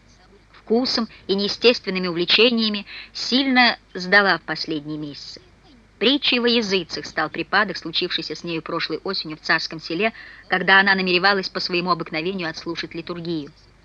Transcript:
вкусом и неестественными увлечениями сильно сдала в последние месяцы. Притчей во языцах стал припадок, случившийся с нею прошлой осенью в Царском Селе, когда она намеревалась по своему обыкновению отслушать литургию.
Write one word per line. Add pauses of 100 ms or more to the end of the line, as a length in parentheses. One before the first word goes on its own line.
(520)
вкусом (180)
и
неестественными
увлечениями (280)
сильно (160)
сдала
в
последние
месяцы. (560)
Притчей
во
языцах
стал
припадок,
случившийся
с
нею
прошлой
осенью
в
Царском
Селе, (360)
когда
она
намеревалась
по
своему
обыкновению
отслушать
литургию. (340)